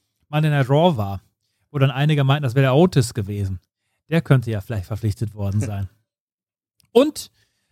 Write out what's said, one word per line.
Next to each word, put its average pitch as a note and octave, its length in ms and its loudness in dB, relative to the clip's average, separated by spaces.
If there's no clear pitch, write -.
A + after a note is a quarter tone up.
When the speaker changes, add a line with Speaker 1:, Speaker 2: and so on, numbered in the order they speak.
Speaker 1:
Monday D3+ 200 0
Night C#3 180 0
Raw D3+ 300 4
war, G2 240 -6
wo D3 80 -8
dann C3+ 140 2
einige C#3+ 320 0
meinten, C#3 200 0
das B2 120 -4
wäre C3+ 80 4
der C3 120 2
Otis D#3 380 2
gewesen. G2 460 -6
Der D#3+ 120 0
könnte B2 280 2
ja G#2 120 -4
vielleicht G#2+ 260 -10
verpflichtet G#2+ 480 -6
worden G2+ 260 -4
Speaker 2:
<laughs> - 0 -
Speaker 1:
sein. G2 280 -6
Und C#4+ 400 0